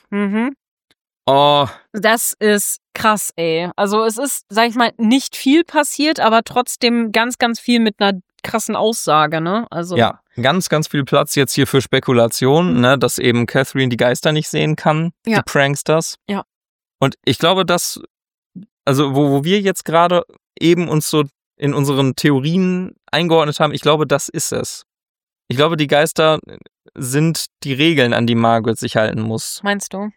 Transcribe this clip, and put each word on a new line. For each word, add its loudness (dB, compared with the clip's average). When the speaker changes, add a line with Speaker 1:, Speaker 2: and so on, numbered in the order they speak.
Speaker 1:
Mhm. -2
Speaker 2:
Oh. 4
Speaker 1:
Das 0
ist 0
krass, -2
ey. -2
Also 0
es -2
ist, -6
sag 2
ich -8
mal, 0
nicht 0
viel 2
passiert, -2
aber 4
trotzdem -2
ganz, 0
ganz -2
viel 2
mit 0
einer 0
krassen -4
Aussage, 0
ne? -2
Also -6
Speaker 2:
Ja, 0
ganz, 0
ganz 0
viel -4
Platz 0
jetzt 0
hier 2
für 2
Spekulation, 2
Speaker 1:
Mhm. 2
Speaker 2:
ne, 4
dass -2
eben 2
Catherine 0
die -2
Geister 0
nicht -2
sehen -2
kann, -2
Speaker 1:
Ja. 0
Speaker 2:
die 0
Pranksters. 0
Speaker 1:
Ja. -6
Speaker 2:
Und 0
ich 0
glaube, 2
dass, -2
also 0
wo, 2
wo 0
wir 0
jetzt -2
gerade 2
eben 2
uns -2
so 2
in -2
unseren 0
Theorien 0
eingeordnet 2
haben, 0
ich -6
glaube, 2
das -2
ist -8
es. -8
Ich -6
glaube, 2
die 0
Geister 2
sind -2
die -6
Regeln, 2
an 2
die 2
Margaret 0
sich -6
halten 0
muss. -8
Speaker 1:
Meinst -4
du? -10